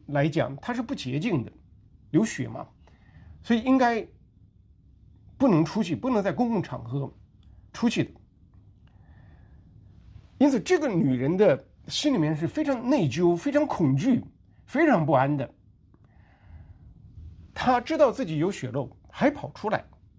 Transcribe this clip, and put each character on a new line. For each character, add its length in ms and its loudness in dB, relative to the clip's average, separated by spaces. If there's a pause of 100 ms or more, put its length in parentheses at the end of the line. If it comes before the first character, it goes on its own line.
来 200 0
讲， 300 -2
她 160 -8
是 80 -4
不 140 -8
洁 260 -6
净 240 -2
的， 80 -14 (580)
流 140 2
血 240 -8
嘛， 180 -12 (760)
所 120 0
以 60 0
应 160 2
该 300 0 (1300)
不 100 2
能 160 6
出 200 -2
去， 120 -2
不 140 -6
能 140 0
在 100 -2
公 160 0
共 140 -2
场 200 -10
合 300 -8 (600)
出 140 -4
去 160 0
的。 80 -4 (2250)
因 120 6
此， 80 0
这 200 2
个 100 0
女 260 2
人 220 0
的 280 4 (220)
心 260 -2
里 60 2
面 180 2
是 100 -4
非 180 -4
常 240 -2
内 200 2
疚、 280 2
非 140 -4
常 160 2
恐 300 0
惧、 260 2 (440)
非 200 2
常 200 4
不 60 2
安 240 2
的。 120 -6 (2000)
她 260 0
知 160 -4
道 140 6
自 160 -6
己 120 -4
有 120 0
血 200 -8
漏， 200 -6 (180)
还 220 0
跑 220 -12
出 180 -6
来， 140 -4 (340)